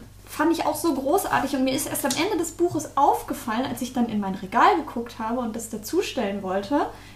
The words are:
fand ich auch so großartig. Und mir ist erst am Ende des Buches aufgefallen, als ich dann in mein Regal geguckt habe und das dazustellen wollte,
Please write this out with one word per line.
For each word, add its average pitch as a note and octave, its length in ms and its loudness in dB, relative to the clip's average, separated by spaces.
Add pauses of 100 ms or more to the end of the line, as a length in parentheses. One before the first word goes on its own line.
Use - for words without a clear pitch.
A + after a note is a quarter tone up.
(280)
fand D#4 240 2
ich - 160 0
auch D4+ 80 2
so E4 180 2
großartig. C4+ 600 2
Und C4 80 2
mir C4 100 2
ist - 140 -2
erst - 180 -2
am C4+ 60 0
Ende F4+ 260 0
des E4 140 -2
Buches E4+ 440 -2
aufgefallen, C#4 720 2
als B3 140 -6
ich B3 120 -6
dann A#3 160 2
in G#3 100 -2
mein F#3+ 160 -2
Regal B3+ 420 4
geguckt A#3+ 400 -6
habe A#3 220 -2
und A3 160 -4
das A3+ 140 -8
dazustellen G#3 720 -2
wollte, G3+ 380 0 (340)